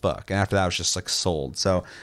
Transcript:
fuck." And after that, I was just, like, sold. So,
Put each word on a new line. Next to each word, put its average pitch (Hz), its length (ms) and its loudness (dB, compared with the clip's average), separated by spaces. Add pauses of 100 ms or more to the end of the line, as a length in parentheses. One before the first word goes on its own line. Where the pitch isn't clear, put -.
fuck." - 300 -2
And 98 80 2
after 101 160 2
that, 98 80 4
I - 20 4
was 87 120 0
just, - 180 0
like, 92 140 -6
sold. 76 480 -2
So, 95 260 2 (200)